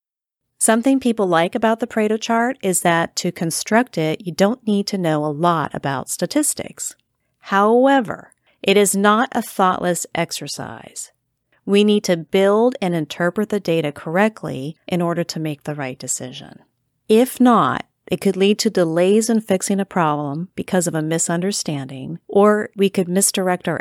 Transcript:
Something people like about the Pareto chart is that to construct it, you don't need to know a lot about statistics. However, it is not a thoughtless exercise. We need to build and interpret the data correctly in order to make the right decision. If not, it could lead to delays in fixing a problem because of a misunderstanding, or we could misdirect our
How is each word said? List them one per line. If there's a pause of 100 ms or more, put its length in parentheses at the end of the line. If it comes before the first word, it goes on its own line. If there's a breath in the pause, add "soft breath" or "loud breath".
(580)
Something
people
like
about
the
Pareto
chart
is
that
to
construct
it,
you
don't
need
to
know
a
lot
about
statistics. (440)
However, (280)
it
is
not
a
thoughtless
exercise. (560)
We
need
to
build
and
interpret
the
data
correctly (100)
in
order
to
make
the
right
decision. (480)
If
not, (220)
it
could
lead
to
delays
in
fixing
a
problem
because
of
a
misunderstanding,
or
we
could
misdirect
our